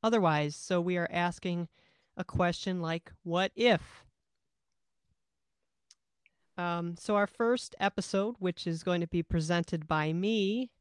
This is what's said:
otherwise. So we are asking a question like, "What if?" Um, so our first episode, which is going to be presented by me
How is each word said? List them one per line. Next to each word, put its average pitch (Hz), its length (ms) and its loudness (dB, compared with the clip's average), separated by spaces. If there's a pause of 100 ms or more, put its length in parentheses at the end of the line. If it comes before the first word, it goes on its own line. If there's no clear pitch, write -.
otherwise. 165 520 4
So - 240 -2
we 180 180 0
are 170 140 -2
asking 175 580 -2 (460)
a 185 80 -6
question 180 600 -2
like, 165 280 -6 (120)
"What 180 320 0
if?" 226 500 0 (2500)
Um, 170 400 -4
so 208 200 0
our 202 100 4
first 233 540 0
episode, 202 580 0
which 180 300 -4
is 165 160 -2
going 175 180 0
to 170 60 -2
be 170 160 0
presented 170 640 0
by 156 260 0
me 214 560 0 (120)